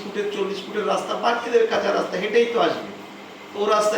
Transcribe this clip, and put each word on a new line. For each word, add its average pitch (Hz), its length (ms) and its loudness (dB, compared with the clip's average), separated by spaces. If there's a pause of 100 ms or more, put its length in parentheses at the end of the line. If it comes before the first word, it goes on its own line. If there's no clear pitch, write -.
ফুটের, 202 340 -4
চল্লিশ 196 300 -2
ফুটের 202 260 -4
রাস্তা 185 220 -2 (100)
বাকিদের 233 480 4
কাঁচা 202 200 2
রাস্তা, 185 300 0
হেঁটেই 226 320 4
তো 226 40 2 (100)
আসবে। - 220 -4 (640)
তো - 100 -12
ও - 20 2 (120)
রাস্তা 214 220 4